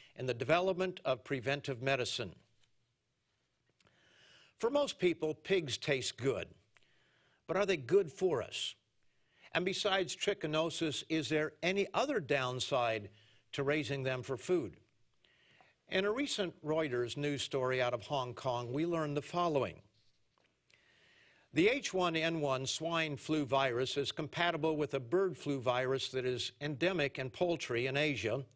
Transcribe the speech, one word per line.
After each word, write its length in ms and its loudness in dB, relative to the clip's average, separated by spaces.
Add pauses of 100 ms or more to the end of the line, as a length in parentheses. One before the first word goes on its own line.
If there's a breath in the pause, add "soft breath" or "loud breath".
(140 loud breath)
in 120 -6
the 60 0
development 720 2
of 200 0
preventive 580 -4
medicine." 540 -2 (2250 soft breath)
For 120 0
most 300 2
people, 340 2
pigs 420 0
taste 400 -2
good. 380 -2 (920 soft breath)
But 80 0
are 100 4
they 100 4
good 360 4
for 300 2
us? 340 -6 (760 soft breath)
And 120 2
besides 500 0
trichinosis, 920 0
is 220 0
there 240 0 (100)
any 280 2
other 280 0
downside 920 0 (420 soft breath)
to 120 -2
raising 400 0
them 180 -2
for 140 -4
food? 420 -2 (1080 soft breath)
In 160 0
a 60 2
recent 540 -2
Reuters 520 0
news 280 -2
story 360 0
out 140 0
of 140 -6
Hong 260 -2
Kong, 380 -4
we 120 0
learned 320 -2
the 60 -2
following. 580 0 (1700 soft breath)
The 160 6
H 260 0
one 220 2
N 240 0
one 260 0
swine 500 -2
flu 300 0
virus 500 2
is 140 0
compatible 640 0
with 180 -2
a 60 0
bird 380 0
flu 220 -2
virus 480 0
that 160 -2
is 260 -2 (100)
endemic 600 0
in 100 -4
poultry 560 0
in 100 0
Asia, 480 0 (120)